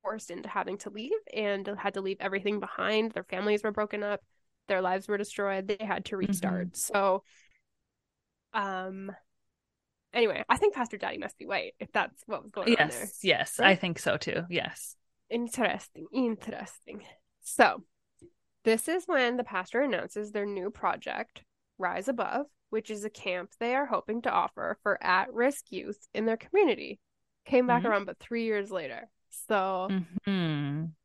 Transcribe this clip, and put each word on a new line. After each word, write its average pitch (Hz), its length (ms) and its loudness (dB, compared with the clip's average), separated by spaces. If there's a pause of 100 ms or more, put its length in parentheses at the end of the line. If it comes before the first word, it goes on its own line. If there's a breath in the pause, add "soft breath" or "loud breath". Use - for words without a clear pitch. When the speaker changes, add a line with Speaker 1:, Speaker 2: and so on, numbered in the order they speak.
Speaker 1:
forced 214 260 -6
into 175 180 -10
having 190 320 -2
to 208 120 -10
leave 220 200 -6 (220)
and 202 320 0 (100)
had 196 200 -2
to 196 60 -4
leave 196 180 -4
everything 196 400 0
behind. 214 540 0
Their 185 100 -4
families 208 400 0
were 220 80 0
broken 208 320 -2
up. 208 180 -2 (460)
Their 190 140 2
lives 190 260 0
were 208 100 0
destroyed. 196 500 -2
They 208 160 -2
had 196 220 -2
to 202 120 -6
Speaker 2:
Mm-hmm. 196 100 0
Speaker 1:
restart. 180 500 -2
So, 196 460 2 (1300 soft breath)
um, 190 580 -4 (1000)
anyway, 226 340 2
I 247 100 6
think 415 180 4
Pastor 226 220 -4
Daddy - 200 -4
must - 220 -8
be 156 80 -12
white 165 320 -2
if 208 120 -10
that's - 360 -2
what 196 160 -6
was 214 80 -18
going 202 180 -2 (100)
on 147 100 8
there. 123 100 -4
Speaker 2:
Yes, - 240 -8
yes, - 360 2
Speaker 1:
Right? 196 100 8
Speaker 2:
I 190 60 10
think 175 220 -2
so - 200 2
too. - 340 -2
Yes. - 440 -4 (360)
Speaker 1:
Interesting, 226 800 -2
interesting. - 880 -4 (420)
So, 156 400 6 (800)
this 226 240 4
is 339 200 0
when 254 280 4
the 247 80 -2
pastor 208 380 -2
announces 214 500 -2
their 208 140 -2
new 196 240 -4
project, - 720 -4 (360)
Rise 185 280 -2
Above, 247 380 0 (240)
which 220 220 -4
is 208 120 -6
a 214 60 -6
camp 180 400 -4 (100)
they 233 140 0
are 269 140 2
hoping 226 340 -2
to 240 100 0
offer - 520 0
for 202 200 0
at-risk 233 680 2
youth - 420 -8
in 214 140 0
their 226 100 2
community. - 600 2 (460)
Came 254 200 6
back 240 160 4
Speaker 2:
Mm-hmm. 226 100 2
Speaker 1:
around, 202 140 2
but - 140 -10
three 233 260 -4
years 208 240 0
later. 160 400 -6 (400)
So, 190 420 2
Speaker 2:
Mm-hmm. 170 960 0 (200)